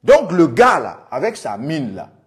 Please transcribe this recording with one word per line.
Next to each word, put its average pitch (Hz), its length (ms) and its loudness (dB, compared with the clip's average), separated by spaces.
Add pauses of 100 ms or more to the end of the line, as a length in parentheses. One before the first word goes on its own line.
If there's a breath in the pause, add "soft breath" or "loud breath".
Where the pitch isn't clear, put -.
Donc 269 280 4
le 175 140 4
gars 185 340 2
là, 98 300 -12
avec 196 260 -6
sa 104 220 -10
mine 131 380 -8
là 78 160 -16 (160)